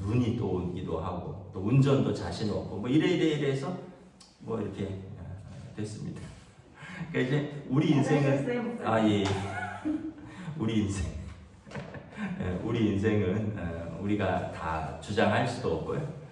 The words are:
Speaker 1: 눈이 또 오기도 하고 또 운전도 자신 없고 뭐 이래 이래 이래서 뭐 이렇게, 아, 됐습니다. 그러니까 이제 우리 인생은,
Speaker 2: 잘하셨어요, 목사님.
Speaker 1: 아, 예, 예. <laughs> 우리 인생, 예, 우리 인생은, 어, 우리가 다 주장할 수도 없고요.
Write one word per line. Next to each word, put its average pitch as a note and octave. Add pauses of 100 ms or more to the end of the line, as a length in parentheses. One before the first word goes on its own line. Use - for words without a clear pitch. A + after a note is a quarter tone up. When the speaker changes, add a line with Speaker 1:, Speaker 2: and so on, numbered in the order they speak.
Speaker 1:
눈이 A2
또 F#2+
오기도 E2
하고 -
또 F#2+
운전도 A#2+
자신 G2
없고 F#2+
뭐 A2
이래 D#3
이래 D#3+ (140)
이래서 C3+ (640)
뭐 A2+
이렇게, F#2+ (180)
아, -
됐습니다. - (920)
그러니까 C3
이제 C#3+
우리 D#3
인생은, C#3+
Speaker 2:
잘하셨어요, A3
목사님. -
Speaker 1:
아, A2
예, G2+
예. F#2+
<laughs> -
우리 A2
인생, F#2+ (1300)
예, F#2
우리 A2
인생은, G#2
어, E2+
우리가 G2+
다 D#2+
주장할 G#2+
수도 -
없고요. - (320)